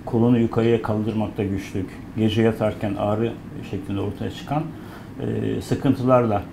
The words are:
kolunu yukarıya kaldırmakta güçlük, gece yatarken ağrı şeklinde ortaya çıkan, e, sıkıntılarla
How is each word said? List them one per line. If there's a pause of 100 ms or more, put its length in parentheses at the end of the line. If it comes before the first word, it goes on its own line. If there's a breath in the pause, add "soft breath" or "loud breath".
kolunu
yukarıya
kaldırmakta
güçlük, (300)
gece
yatarken
ağrı (380)
şeklinde
ortaya
çıkan, (580 loud breath)
e,
sıkıntılarla (100)